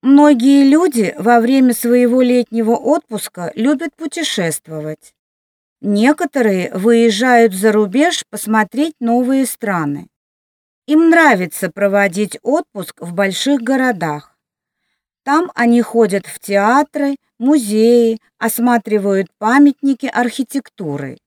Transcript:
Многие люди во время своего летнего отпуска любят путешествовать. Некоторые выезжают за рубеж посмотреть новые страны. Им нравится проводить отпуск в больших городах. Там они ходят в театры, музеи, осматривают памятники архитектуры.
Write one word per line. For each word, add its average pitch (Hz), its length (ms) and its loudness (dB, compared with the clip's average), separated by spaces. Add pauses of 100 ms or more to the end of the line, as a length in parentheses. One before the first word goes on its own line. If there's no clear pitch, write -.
Многие 277 680 4
люди 277 480 0
во 240 240 2
время 254 340 2
своего 247 480 2
летнего 233 520 0
отпуска 233 800 -6
любят 285 400 -2
путешествовать. 160 1200 -8 (640)
Некоторые 214 960 0
выезжают 233 800 2
за 202 160 0
рубеж 214 600 0
посмотреть 220 680 -4
новые 247 480 0
страны. 165 600 -6 (760)
Им 320 240 2
нравится 214 600 2
проводить 202 720 -2
отпуск 247 580 -6
в 175 120 -12
больших 202 500 -2
городах. 220 720 -4 (880)
Там 320 320 -2
они 240 260 2
ходят 208 460 -2
в - 140 -18
театры, 277 720 0 (240)
музеи, 233 800 2 (200)
осматривают 214 880 -2 (100)
памятники 277 680 2
архитектуры. 190 1200 -6